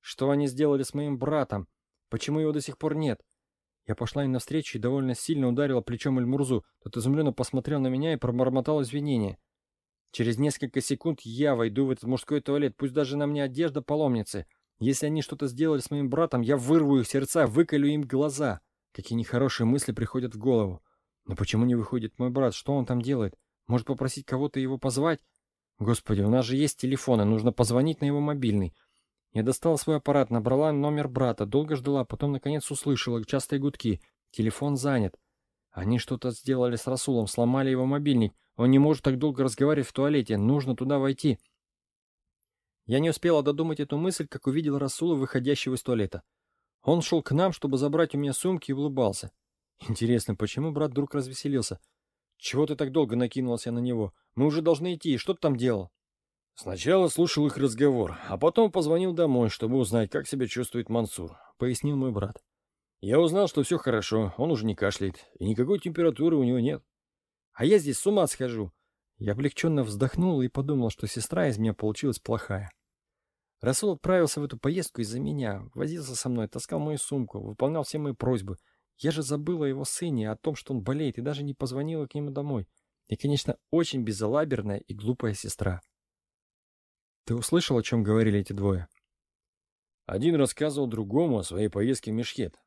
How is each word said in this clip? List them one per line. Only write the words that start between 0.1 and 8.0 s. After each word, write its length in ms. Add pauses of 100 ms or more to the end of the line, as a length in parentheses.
они 160
сделали 380
с 100
моим 240
братом? 480 (440)
Почему 280
его 140
до 80
сих 180
пор 160
нет? 260 (640)
Я 100
пошла 280
им 60
навстречу 480
и 20
довольно 360
сильно 320
ударила 320
плечом 400
Эльмурзу. 440 (200)
Тот 120
изумленно 360
посмотрел 480
на 80
меня 240